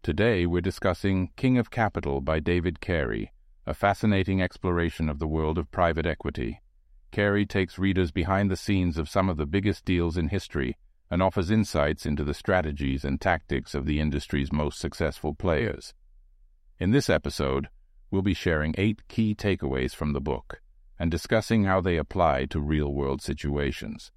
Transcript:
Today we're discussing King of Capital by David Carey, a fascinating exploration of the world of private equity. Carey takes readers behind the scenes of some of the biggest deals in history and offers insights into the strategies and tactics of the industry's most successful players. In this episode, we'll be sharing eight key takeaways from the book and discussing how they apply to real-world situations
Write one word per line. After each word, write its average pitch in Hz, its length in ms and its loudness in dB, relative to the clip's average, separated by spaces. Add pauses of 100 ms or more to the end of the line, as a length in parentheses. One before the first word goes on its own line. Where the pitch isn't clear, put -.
Today 90 440 2
we're 87 160 2
discussing 92 720 0
King 127 220 4
of 117 120 0
Capital 73 520 -2
by 78 180 0
David 85 400 0
Carey, 58 520 -2 (340)
a 82 80 -4
fascinating 98 680 2
exploration 85 680 0
of 73 80 -6
the 78 80 -4
world 78 320 0
of 80 120 -6
private 82 360 2
equity. 69 560 -4 (480)
Carey 104 340 2
takes 95 340 -2
readers 92 320 2
behind 95 400 0
the 95 60 0
scenes 90 400 0
of 80 140 -4
some 98 180 2
of 87 80 -2
the 76 80 -2
biggest 98 400 -2
deals 85 320 2
in 80 120 0
history 71 500 -4 (320)
and 87 120 2
offers 95 280 0
insights 85 560 2
into 73 180 -2
the 73 80 -2
strategies 71 720 0
and 69 160 -2
tactics 73 540 -2
of 69 100 -2
the 76 160 0
industry's 71 500 -2
most 73 280 -2
successful 76 560 -4
players. 80 580 -2 (880)
In 90 140 2
this 139 180 2
episode, 69 580 0 (420)
we'll 95 120 0
be 98 100 2
sharing 78 460 0
eight 107 300 0
key 110 260 0
takeaways 67 600 -2
from 73 200 -4
the 69 80 -2
book 69 400 -6 (360)
and 82 120 0
discussing 107 540 2
how 95 180 2
they 87 160 2
apply 71 480 2
to 80 120 -4
real-world 71 640 0
situations 71 960 -4